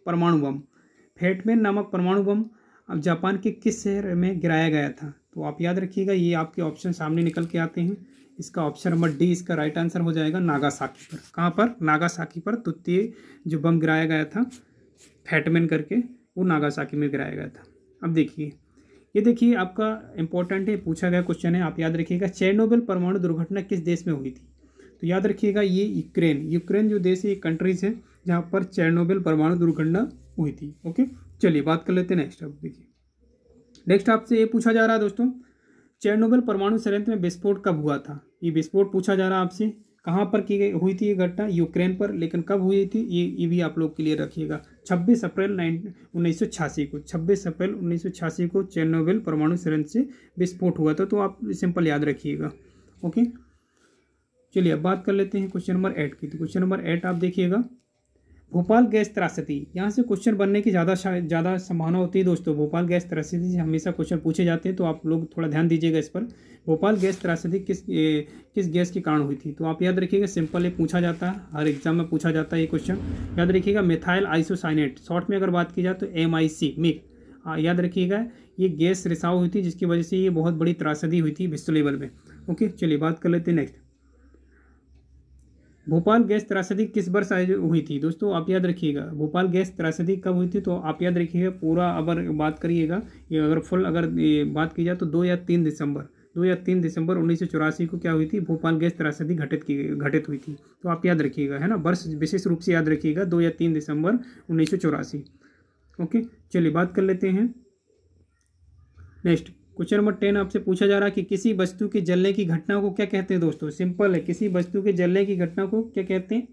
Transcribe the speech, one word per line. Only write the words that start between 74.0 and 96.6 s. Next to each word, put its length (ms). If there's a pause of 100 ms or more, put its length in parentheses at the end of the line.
आइसोसाइनेट, 720
शॉर्ट 320
में 60
अगर 140
बात 220
की 100
जाए 120
तो 140
एमआईसी, 680
मिक। 260 (400)
हाँ, 140
याद 220
रखिएगा, 440 (360)
ये 100
गैस 360
रिसाव 320
हुई 100
थी 140
जिसकी 240
वजह 160
से 160
ये 120
बहुत 240
बड़ी 200
त्रासदी 440
हुई 220
थी 60
विश्व 260
लेवल 240
में। 140 (400)
ओके, 180
चलिए 300
बात 200
कर 100
लेते 220
हैं 60
नेक्स्ट। 180 (2000)
भोपाल 360
गैस 260
त्रासदी 380
किस 220
वर्ष 240
आयोजित 260
हुई 220
थी? 180
दोस्तों 360
आप 160
याद 160
रखिएगा, 420
भोपाल 400
गैस 280
त्रासदी 400
कब 180
हुई 140
थी? 120
तो 120
आप 300
याद 160
रखिएगा, 320
पूरा 400
अगर 300 (100)
बात 280
करिएगा, 420 (320)
ये 60
अगर 220
फुल 240
अगर 240 (120)
ये 260
बात 260
की 120
जाए 120
तो 100
दो 180
या 140
तीन 260
दिसंबर, 380 (340)
दो 80
या 120
तीन 240